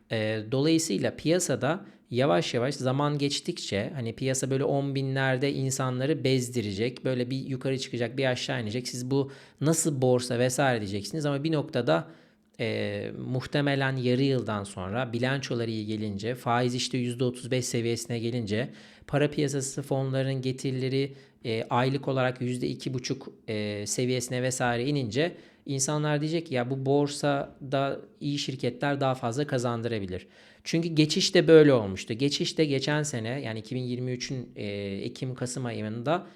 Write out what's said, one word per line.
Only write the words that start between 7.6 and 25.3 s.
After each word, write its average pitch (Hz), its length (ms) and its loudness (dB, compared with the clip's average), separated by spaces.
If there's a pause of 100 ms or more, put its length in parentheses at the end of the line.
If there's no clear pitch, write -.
çıkacak, 120 400 -4
bir 135 60 2
aşağı 127 380 0
inecek. 113 260 -4
Siz 127 220 -6
bu 135 220 0 (280)
nasıl 151 420 2
borsa 123 360 4
vesaire 127 420 2
diyeceksiniz 104 460 -4
ama 143 180 0
bir 160 80 0
noktada, 147 560 2 (520)
e, 107 500 -2 (160)
muhtemelen 135 680 0
yarı 123 260 2
yıldan 110 420 0
sonra 104 480 -4
bilançoları 123 580 -2
iyi 110 160 -4
gelince, 107 480 -4
faiz 123 400 0
işte 127 240 -2
yüzde 123 260 -2
otuz 123 260 -4
beş 127 140 0
seviyesine 117 540 -2
gelince, 113 520 -2 (360)
para 147 240 2
piyasası 143 520 -2
fonlarının 135 600 -2
getirileri, 131 720 -2 (300)
e, 113 260 -2
aylık 135 380 2
olarak 127 320 0
yüzde 123 280 -2
iki 131 260 -6
buçuk, 131 380 -6 (160)
e, 104 380 -4
seviyesine 123 560 -2
vesaire 123 420 0
inince 143 520 0 (300)